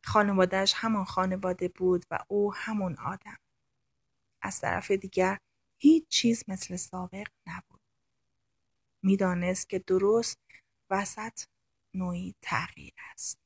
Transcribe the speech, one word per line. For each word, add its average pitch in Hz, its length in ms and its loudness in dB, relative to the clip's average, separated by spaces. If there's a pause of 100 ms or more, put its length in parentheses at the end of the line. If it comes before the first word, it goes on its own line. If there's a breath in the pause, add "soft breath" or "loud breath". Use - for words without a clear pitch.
خانواده‌اش 196 720 4
همان 214 280 0
خانواده 185 640 -2
بود 180 420 0
و - 80 -4 (100)
او 202 260 0
همون 196 420 -4
آدم. - 420 -10 (1040)
از 190 180 -4
طرف 180 300 -2
دیگر 190 480 0 (400)
هیچ 311 300 6
چیز - 400 2
مثل 185 280 -8
سابق 185 520 -10 (180)
نبود. 175 340 -16 (1200)
می‌دانست 185 680 2
که 196 100 -4
درست 202 600 2 (520 soft breath)
وسط 202 500 -4 (540)
نوعی 180 480 -6
تغییر - 520 -6 (180)
است. - 340 -10